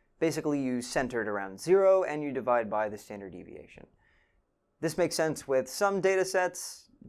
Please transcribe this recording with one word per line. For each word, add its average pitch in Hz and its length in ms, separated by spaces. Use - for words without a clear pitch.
Basically, 151 420
you 123 200
center 123 400
it 107 80
around 98 320
zero 190 420
and 151 180
you 143 120
divide 120 360
by 107 200
the 104 80
standard 101 340
deviation. - 560
This 160 160
makes 170 180
sense 156 320
with 131 220
some 196 320
data 190 240
sets, - 640